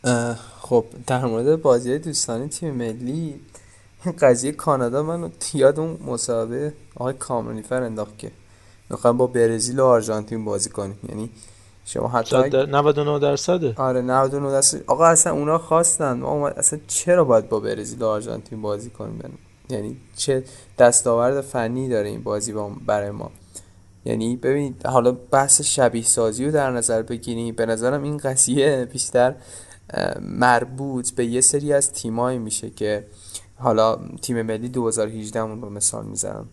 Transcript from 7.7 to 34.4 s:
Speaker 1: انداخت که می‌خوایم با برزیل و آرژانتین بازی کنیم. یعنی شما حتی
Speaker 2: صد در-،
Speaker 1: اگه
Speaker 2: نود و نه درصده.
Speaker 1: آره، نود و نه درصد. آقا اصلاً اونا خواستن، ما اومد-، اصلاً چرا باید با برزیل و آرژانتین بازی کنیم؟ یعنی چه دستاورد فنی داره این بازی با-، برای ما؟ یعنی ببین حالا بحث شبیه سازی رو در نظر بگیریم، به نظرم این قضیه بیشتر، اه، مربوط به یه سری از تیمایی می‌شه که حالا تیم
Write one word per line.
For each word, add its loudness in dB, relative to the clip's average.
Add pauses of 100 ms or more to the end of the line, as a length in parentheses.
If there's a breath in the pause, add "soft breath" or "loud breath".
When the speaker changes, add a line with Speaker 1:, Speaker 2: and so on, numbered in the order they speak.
Speaker 1:
انداخت -6
که -14 (580 soft breath)
می‌خوایم 2
با 4
برزیل 2
و 6
آرژانتین 2
بازی -2
کنیم. -8 (100)
یعنی -8 (560 loud breath)
شما -4
حتی 0
Speaker 2:
صد 4
در-، 2
Speaker 1:
اگه 0
Speaker 2:
نود 4
و 0
نه 0
درصده. 0
Speaker 1:
آره، 0
نود 2
و -2
نه -2
درصد. 2
آقا 4
اصلاً 6
اونا 0
خواستن، 2
ما -4
اومد-، -2
اصلاً 0
چرا 4
باید 4
با 0
برزیل -6
و -2
آرژانتین -4
بازی -6
کنیم؟ -12 (460)
یعنی -6 (180)
چه 0 (340 loud breath)
دستاورد 6
فنی -4
داره 0
این -10
بازی -4
با-، -6 (140)
برای 0
ما؟ -10 (720 loud breath)
یعنی -2
ببین -2 (100)
حالا 4
بحث 2
شبیه 2
سازی 0
رو 0
در 2
نظر 0
بگیریم، -6
به 0
نظرم 0
این -4
قضیه 2
بیشتر، 2 (540 loud breath)
اه، -2
مربوط 0
به -2
یه -2
سری 2
از 2
تیمایی -2
می‌شه -8
که -4 (500 loud breath)
حالا 2 (220)
تیم -4